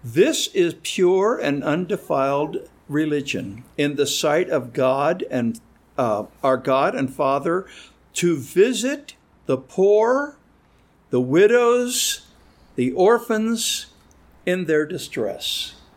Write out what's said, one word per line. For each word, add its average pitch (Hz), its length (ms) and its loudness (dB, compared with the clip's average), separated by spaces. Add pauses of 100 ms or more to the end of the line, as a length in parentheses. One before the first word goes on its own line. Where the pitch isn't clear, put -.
This 180 440 2
is 175 360 0
pure 190 540 2
and 143 260 -2
undefiled 151 1040 -2 (240)
religion 139 720 -4 (140)
in 147 180 -2
the 139 100 0
sight 160 440 0
of 123 240 -4
God 139 580 0
and, 117 280 -2 (380)
uh, 107 280 -2 (180)
our 131 140 2
God 139 360 0
and 135 180 -4
Father, 147 540 -2 (480)
to 170 220 0
visit 226 800 0 (300)
the 131 120 0
poor, 226 800 2 (720)
the 127 120 2
widows, 240 1040 2 (480)
the 127 160 0
orphans 220 960 0 (580)
in 180 200 -2
their 151 200 2
distress. - 880 -8 (220)